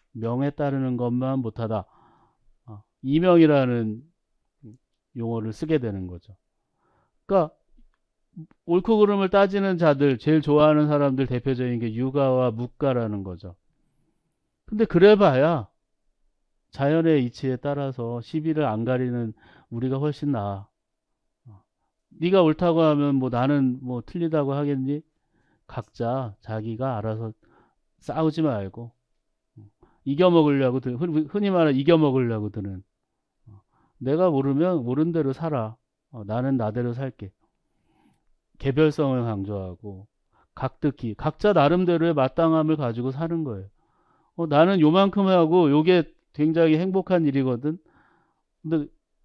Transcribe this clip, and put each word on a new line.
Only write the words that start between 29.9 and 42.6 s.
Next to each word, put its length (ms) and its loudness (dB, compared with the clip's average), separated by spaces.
이겨먹으려고 760 4
드-, 100 -6
흔-, 380 -2
흔히 220 -2
말하는 240 2
이겨먹으려고 760 2
드는, 320 -10
어, 120 -20
내가 320 0
모르면 540 0
모른 280 -2
대로 200 -2
살아. 440 -6
어, 120 -16
나는 320 -2
나대로 360 -4
살게. 400 -12
개별성을 640 0
강조하고 800 -10
각득히 600 -6
각자 380 -2
나름대로의 600 2
마땅함을 640 0